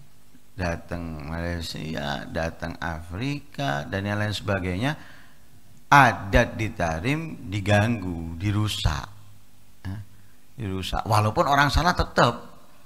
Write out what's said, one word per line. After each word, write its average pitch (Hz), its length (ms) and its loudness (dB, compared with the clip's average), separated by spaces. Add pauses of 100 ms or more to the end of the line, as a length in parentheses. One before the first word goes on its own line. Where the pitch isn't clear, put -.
(540)
datang 85 800 -4
Malaysia, 80 960 -4
datang 82 520 -4
Afrika, 127 1080 -4
dan 98 160 -2
yang 104 160 0
lain 104 160 0
sebagainya. 98 580 0 (960)
Adat 117 640 8
di 104 160 -2
Tarim 95 800 -2
diganggu, 95 880 2
dirusak. 101 720 2 (720)
Ya, 98 160 -8 (560)
dirusak. 95 560 -2
Walaupun 107 400 4
orang 139 240 6
sana 175 240 4
tetap - 560 2 (320)